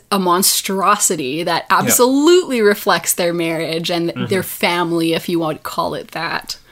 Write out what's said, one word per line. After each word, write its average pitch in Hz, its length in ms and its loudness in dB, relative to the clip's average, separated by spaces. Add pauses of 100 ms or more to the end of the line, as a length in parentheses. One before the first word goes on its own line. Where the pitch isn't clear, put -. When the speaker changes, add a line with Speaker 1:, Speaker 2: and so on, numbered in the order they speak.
(120)
Speaker 1:
a 202 80 0
monstrosity 180 1200 0
that 170 260 -2
Speaker 2:
Yeah. 185 100 4
Speaker 1:
absolutely 262 840 4
reflects 202 520 2
their 175 200 0
marriage 165 560 -4
and 170 200 -2
Speaker 2:
Mm-hmm. - 160 -6
Speaker 1:
their 190 180 -2
family, 170 680 -2
if - 160 -4
you 170 100 0
want 156 200 -4
to - 40 -16
call 170 320 -6
it - 160 -12
that. - 460 -8 (140)